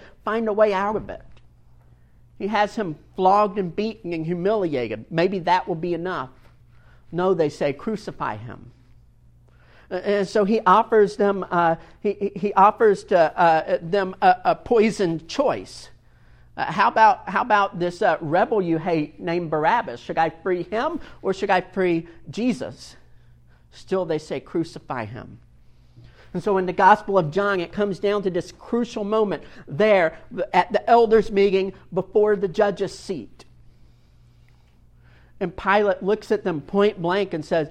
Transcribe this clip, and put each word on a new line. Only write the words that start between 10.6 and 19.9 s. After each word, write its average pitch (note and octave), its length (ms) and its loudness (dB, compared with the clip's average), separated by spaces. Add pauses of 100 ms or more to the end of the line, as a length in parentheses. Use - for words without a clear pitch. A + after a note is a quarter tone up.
offers G#3 560 4
them, G3 340 0
uh, E3+ 260 2 (240)
he, G3+ 140 -2
he, - 200 -6
he F#3+ 200 -4
offers G3+ 500 4
to, E3+ 340 2
uh, E3+ 440 2
them F#3 400 -4
a, F#3 140 6 (100)
a E3+ 100 2
poisoned G3+ 720 0
choice. - 640 -4 (680)
Uh, C#3 80 -6
how F3+ 240 2
about, A3 400 4
how G3 140 -2
about G3+ 360 0
this, F3 220 -4
uh, F3 220 4
rebel F#3+ 400 0
you E3 160 -2
hate D#3+ 420 -4
named F3 300 -4
Barabbas? D#3+ 500 -2